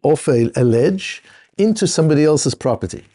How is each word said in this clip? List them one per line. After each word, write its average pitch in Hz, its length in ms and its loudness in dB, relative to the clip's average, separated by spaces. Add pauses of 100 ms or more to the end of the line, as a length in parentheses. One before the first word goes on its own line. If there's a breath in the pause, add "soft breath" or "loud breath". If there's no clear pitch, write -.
off 147 240 0
a, 117 300 2
a 131 80 0
ledge 131 580 0 (340 soft breath)
into 214 300 0
somebody 151 380 2
else's 151 320 0
property. - 480 -6 (100)